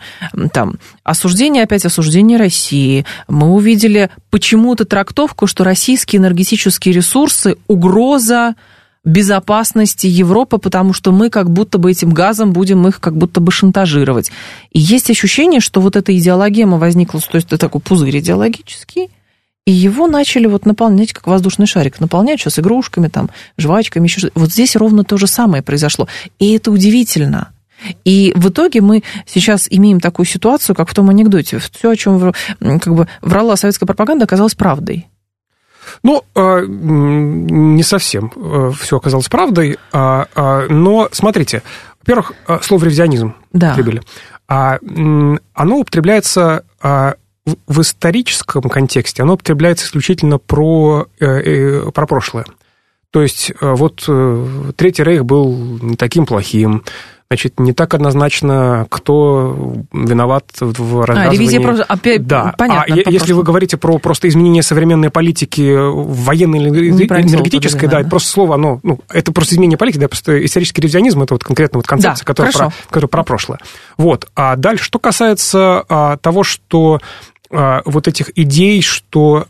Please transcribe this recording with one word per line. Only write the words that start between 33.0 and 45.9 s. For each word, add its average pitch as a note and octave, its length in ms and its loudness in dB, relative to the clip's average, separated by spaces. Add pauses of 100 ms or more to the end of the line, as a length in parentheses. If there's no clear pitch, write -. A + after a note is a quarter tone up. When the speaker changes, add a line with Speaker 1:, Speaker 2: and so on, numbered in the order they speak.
Speaker 1:
врала G3+ 340 0
советская G3+ 320 -2
пропаганда, A3 380 0
оказалось G3+ 280 0
правдой. E3+ 540 -4 (960)
Speaker 2:
Ну, C#4 200 2 (120)
э, - 40 0
м, D#3+ 1400 0
не E3 80 4
совсем, A#2 520 -4
э, D3 440 -4
все - 180 -4
оказалось C3 300 -2
правдой, F#3+ 500 0 (140)
а, C3 440 0
а, C3+ 340 0
но F#3+ 420 2
смотрите, G3 520 -2 (380)
во-первых, - 320 -2 (140)
э, E3 140 -2
слово F3 240 2
«ревизионизм» C#3+ 480 0 (180)
Speaker 1:
Да. E3+ 220 2
Speaker 2:
употребили. A2+ 280 -2 (460)
А, C3+ 340 -2
м, D3+ 580 0 (140)
оно F3+ 260 0
употребляется, F3 840 0 (180)